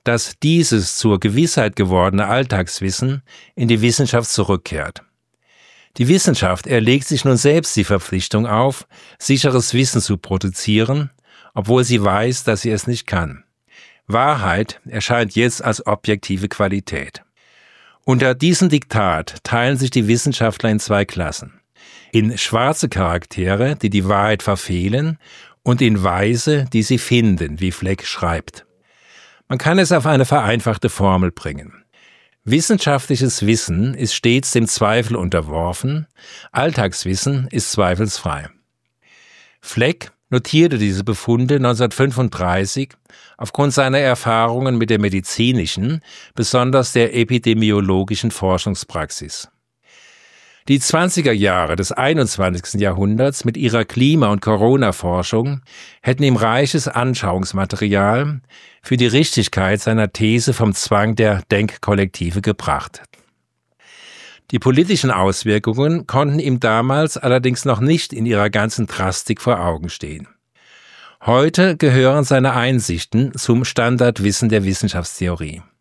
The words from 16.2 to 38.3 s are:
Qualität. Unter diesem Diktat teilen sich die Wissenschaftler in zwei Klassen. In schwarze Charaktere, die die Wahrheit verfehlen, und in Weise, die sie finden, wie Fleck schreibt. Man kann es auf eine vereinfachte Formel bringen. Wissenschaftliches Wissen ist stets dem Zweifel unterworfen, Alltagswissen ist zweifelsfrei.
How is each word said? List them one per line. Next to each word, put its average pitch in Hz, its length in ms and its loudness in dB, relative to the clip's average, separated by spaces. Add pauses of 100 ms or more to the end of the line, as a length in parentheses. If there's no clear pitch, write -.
Qualität. 95 720 -4 (840)
Unter 131 300 2
diesem 170 360 2
Diktat 98 760 -2
teilen 120 320 0
sich 127 140 -2
die 110 180 0
Wissenschaftler 117 640 0
in 107 100 0
zwei 101 240 0
Klassen. - 560 -10 (520)
In 110 260 0
schwarze 127 500 0
Charaktere, 95 880 -2
die 104 140 -2
die 95 180 0
Wahrheit 104 340 0
verfehlen, 104 760 -2 (460)
und 123 180 2
in 107 220 2
Weise, 117 680 0
die 110 120 2
sie 127 140 0
finden, 90 600 0
wie 92 140 -2
Fleck 95 340 -6
schreibt. - 580 -6 (840)
Man 131 100 -4
kann 175 220 2
es 175 100 2
auf 156 160 2
eine 135 180 2
vereinfachte 117 640 0
Formel 92 440 2
bringen. 73 520 -14 (600)
Wissenschaftliches 135 1000 0
Wissen 110 500 0
ist 127 200 -4
stets 123 380 0
dem 113 160 2
Zweifel 110 480 0
unterworfen, 90 920 -4 (460)
Alltagswissen 127 960 -2
ist - 220 -4
zweifelsfrei. 90 760 -2 (1120)